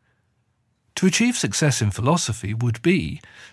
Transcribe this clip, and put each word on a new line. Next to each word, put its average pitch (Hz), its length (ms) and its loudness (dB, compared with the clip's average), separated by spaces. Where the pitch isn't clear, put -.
"To 185 100 2
achieve 233 300 2
success 135 440 0
in 107 100 0
philosophy 117 640 -2
would 113 300 -2
be, 160 400 0